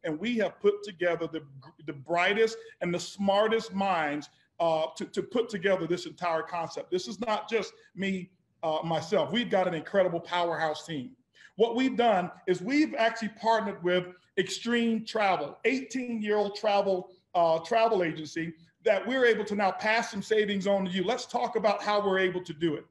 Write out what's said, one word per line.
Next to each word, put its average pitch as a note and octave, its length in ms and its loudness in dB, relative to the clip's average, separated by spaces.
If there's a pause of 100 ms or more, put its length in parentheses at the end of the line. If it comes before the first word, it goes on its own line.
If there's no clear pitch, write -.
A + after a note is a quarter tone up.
and D#3 140 -4
we A#3 200 -2
have G3 200 -2
put G3+ 240 2
together E3+ 440 -2
the, D#3 160 -8 (440)
the D3+ 60 -8
brightest F3+ 640 0 (240)
and F3 120 -2
the F3 80 -2
smartest G#3 720 0
minds, E3 560 -2 (300)
uh, D#3+ 280 2 (100)
to, F#3+ 80 -6
to - 180 -6
put A#3 260 -2
together F#3 380 0
this F3 200 -4
entire D#3+ 360 -4
concept. - 480 -8
This F3+ 180 -2
is F#3+ 120 -10
not G#3+ 280 -2
just G#3+ 240 -2 (220)
me, F#3+ 360 -4 (320)
uh, D#3+ 220 -2
myself. D#3+ 460 0
We've G#3 200 -2
got F#3 180 2
an E3 60 -4
incredible E3+ 440 2
powerhouse E3 680 -2
team. C#3+ 280 -8 (420)
What A3+ 200 2
we've C4 200 2
done F#3+ 340 4 (160)
is F3+ 140 2
we've C4 340 2
actually A3+ 460 0
partnered G#3 440 0
with F3+ 220 2 (320)
Extreme A3+ 680 0
Travel, G3 600 0
eighteen-year-old A3 920 0
travel, G3 540 0 (240)
uh, E3 240 4
travel A3 440 2
agency, D#3+ 520 -4 (300)
that G3+ 220 4
we're B3+ 200 2
able G#3+ 180 4
to G3+ 100 -4
now G3+ 180 2
pass A3+ 380 0
some G3 120 -8
savings G3+ 440 0
on G3 200 2
to F3+ 40 -4
you. F#3 140 0
Let's B3 220 -2
talk B3 300 -2
about G#3 260 2
how G#3 220 0
we're F#3+ 140 2
able F3+ 260 0
to E3+ 100 -8
do D#3 200 0
it. - 160 -10